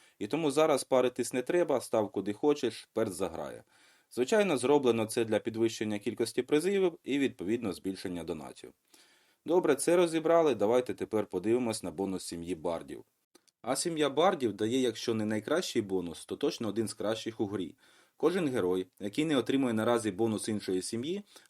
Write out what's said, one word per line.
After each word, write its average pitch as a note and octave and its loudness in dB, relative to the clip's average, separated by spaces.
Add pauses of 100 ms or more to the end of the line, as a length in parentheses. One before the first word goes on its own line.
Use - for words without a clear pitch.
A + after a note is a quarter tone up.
(180)
І G#2 -6
тому D3+ 0
зараз D3 4
паритись B2+ 2
не B2+ 0
треба, D#3 2
став G#2+ 0
куди G2+ -4
хочеш, C#3+ 0
перс A2 -2
заграє. D#2+ -6 (460)
Звичайно, F3+ 2
зроблено B2 4
це A#2 0
для A2 2
підвищення A2 -2
кількості A2+ -2
призивів F3 0
і, C3+ -2
відповідно, A2+ -2
збільшення F2+ -6
донатів. C#2+ -10 (720)
Добре, E3 4
це E3 2
розібрали, D#3+ 4
давайте G#2 2
тепер G2 -2
подивимось A2 0
на F2 -8
бонус F#2 -4
сім'ї E2+ -8
бардів. D#2+ -6 (580)
А B2+ -2
сім'я D3+ 0
бардів D3 2
дає, A2 0
якщо A#2+ 0
не G#2+ -2
найкращий A2+ 0
бонус, F#2 -4
то G2 -8
точно D3 -2
один G#2 -2
з - -10
кращих A2 -4
у A2 0
грі. G2 -6 (420)
Кожен E3+ 2
герой, F#2 0 (140)
який G#2+ -4
не D#3 2
отримує B2+ 2
наразі A2 2
бонус G#2+ -2
іншої G2 -2
сім'ї, D3+ -6 (280)